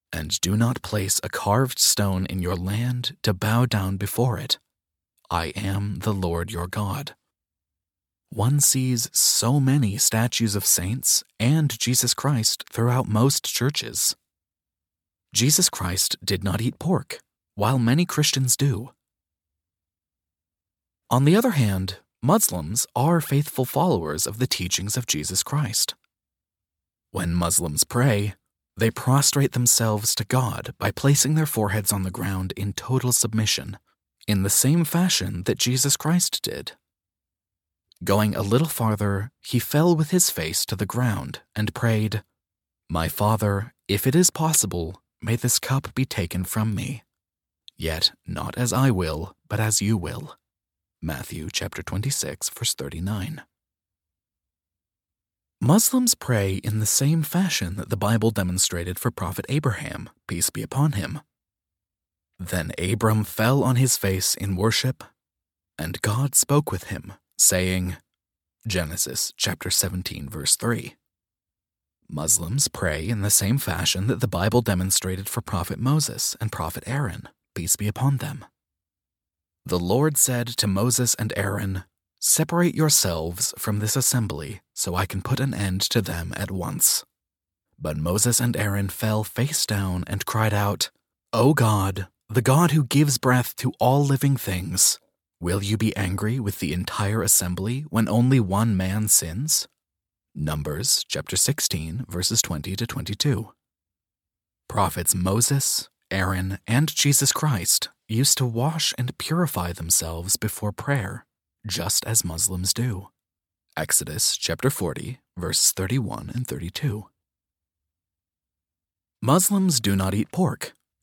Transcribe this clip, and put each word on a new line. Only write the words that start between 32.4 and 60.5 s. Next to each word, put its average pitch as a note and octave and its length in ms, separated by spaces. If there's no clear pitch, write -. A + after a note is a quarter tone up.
in G2 160
total B2 360
submission, A2 680
in G2+ 140
the G2 80
same D#3+ 340
fashion E3+ 600
that A2+ 120
Jesus B2+ 400
Christ - 460
did. - 340
Going G2+ 320
a - 60
little B2 260
farther, G#2 720
he - 180
fell D#3+ 380
with D3+ 140
his F3+ 180
face - 380
to G2 100
the G2 80
ground F#2+ 560
and G#2+ 200
prayed, A2 480
"My E2 180
Father, G#2 640
if G2+ 180
it C3 80
is F3+ 140
possible, F#2 720
may A#2 140
this - 220
cup - 360
be C3 100
taken F#2 400
from G#2+ 300
me. G2+ 280
Yet D#2+ 360
not - 320
as A#2 160
I C3+ 160
will, E2+ 480
but G#2 100
as A2 220
you G#2+ 160
will." - 420
Matthew D#2 500
chapter - 320
twenty-six, - 680
verse - 240
thirty-nine. F#2+ 680
Muslims A3+ 560
pray G2 420
in G#2+ 240
the G#2+ 60
same D3+ 360
fashion D3 540
that D#2 120
the - 80
Bible G#2+ 340
demonstrated F2+ 680
for A#2+ 120
Prophet - 380
Abraham, C3 640
peace - 240